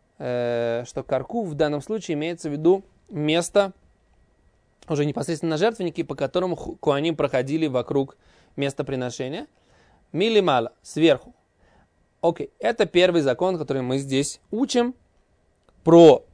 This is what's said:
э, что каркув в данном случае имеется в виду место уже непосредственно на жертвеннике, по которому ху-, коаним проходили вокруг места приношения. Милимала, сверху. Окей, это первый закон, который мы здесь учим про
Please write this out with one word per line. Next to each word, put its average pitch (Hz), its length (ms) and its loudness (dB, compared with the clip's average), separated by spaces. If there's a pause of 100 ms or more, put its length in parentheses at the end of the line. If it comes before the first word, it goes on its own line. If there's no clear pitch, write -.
(200)
э, 120 680 -4
что 131 180 -10
каркув 180 440 -4
в 151 80 -8
данном 147 260 -2
случае 185 340 -6
имеется 165 340 -6
в - 20 -6
виду 165 320 2 (260)
место 170 640 0 (1120)
уже 147 180 -2
непосредственно 160 460 -4
на 156 60 -2
жертвеннике, 180 460 -2
по 143 120 -10
которому 175 400 -2
ху-, - 200 -12
коаним 151 400 -2
проходили 143 520 -2
вокруг 135 500 -4 (380)
места 139 280 -4
приношения. 135 640 -8 (640)
Милимала, 170 580 2 (100)
сверху. 151 520 0 (880)
Окей, - 280 -2 (100)
это 226 260 -2
первый 175 360 4
закон, 156 360 0
который 135 240 -4
мы 127 160 -2
здесь 139 420 -4 (120)
учим 240 440 -2 (880)
про 165 400 10 (100)